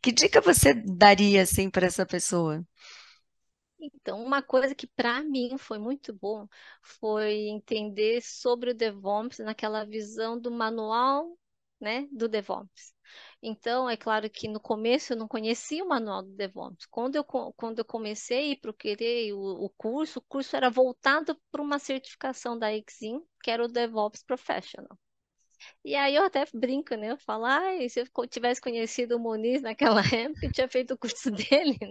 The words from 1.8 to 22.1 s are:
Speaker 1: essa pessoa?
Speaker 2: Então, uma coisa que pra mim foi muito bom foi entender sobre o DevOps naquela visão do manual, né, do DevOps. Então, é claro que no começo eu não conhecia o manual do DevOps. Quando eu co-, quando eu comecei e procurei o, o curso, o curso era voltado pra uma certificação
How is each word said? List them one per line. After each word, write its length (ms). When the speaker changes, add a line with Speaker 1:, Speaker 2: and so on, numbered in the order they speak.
Speaker 1:
essa 180
pessoa? 580
Speaker 2:
Então, 420
uma 180
coisa 340
que 120
pra 360
mim 340
foi 220
muito 340
bom 340
foi 680
entender 760
sobre 500
o 20
DevOps 680
naquela 460
visão 540
do 120
manual, 880
né, 320
do 160
DevOps. 640
Então, 480
é 60
claro 340
que 200
no 100
começo 540
eu 40
não 120
conhecia 540
o 40
manual 360
do 80
DevOps. 560
Quando 280
eu 80
co-, 300
quando 260
eu 60
comecei 680
e 80
procurei 720
o, 60
o 300
curso, 500
o 40
curso 340
era 120
voltado 680
pra 120
uma 180
certificação 800